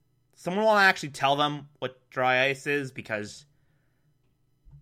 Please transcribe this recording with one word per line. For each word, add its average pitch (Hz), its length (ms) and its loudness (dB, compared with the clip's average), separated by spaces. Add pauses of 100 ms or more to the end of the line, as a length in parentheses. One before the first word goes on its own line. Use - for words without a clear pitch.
(340)
someone 190 300 -4
wanna 208 220 6
actually 185 240 2
tell 139 260 0
them 147 320 -2 (120)
what - 300 -10
dry 127 360 2
ice 139 220 -4
is? 143 260 -2
Because 104 520 -10 (1400)